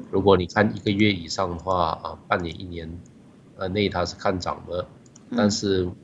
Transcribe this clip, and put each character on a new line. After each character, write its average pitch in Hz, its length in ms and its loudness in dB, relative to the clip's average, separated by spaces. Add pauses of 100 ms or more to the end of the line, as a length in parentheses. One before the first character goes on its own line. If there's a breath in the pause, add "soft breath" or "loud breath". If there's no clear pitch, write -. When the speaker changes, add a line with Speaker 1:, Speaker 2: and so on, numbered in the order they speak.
(120)
Speaker 1:
如 98 100 2
果 95 140 8
你 90 120 2
看 104 280 2
一 104 40 -10
个 107 120 0
月 104 200 4
以 85 160 -6
上 92 220 -2
的 87 60 -6
话， 87 340 0 (140)
啊， 82 140 -8 (100)
半 95 140 0
年、 82 180 -8
一 98 40 -12
年， 85 260 -12 (680)
呃， 95 100 -4
内 98 200 2
它 90 160 0
是 87 120 -4
看 98 240 -2
涨 80 280 -6
的， 87 180 -6 (440)
Speaker 2:
嗯。 123 80 -6
Speaker 1:
但 104 120 4
是 95 380 0 (160)